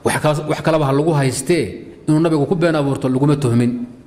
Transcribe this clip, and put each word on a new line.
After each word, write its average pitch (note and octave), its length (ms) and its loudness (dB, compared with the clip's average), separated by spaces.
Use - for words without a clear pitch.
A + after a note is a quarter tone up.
wax - 160 -2
kaas-, D3+ 280 0
wax D#3 120 -4
kalaba D#3 260 0
ha C3+ 60 0
lagu D#3 220 2
haystee, C#3 500 0
inuu D3+ 120 4
nabigu D#3+ 260 2
ku G3 100 -2
been E3 180 2
abuurto C#3 340 -2
laguma C3+ 280 2
tuhmin. A#2+ 500 0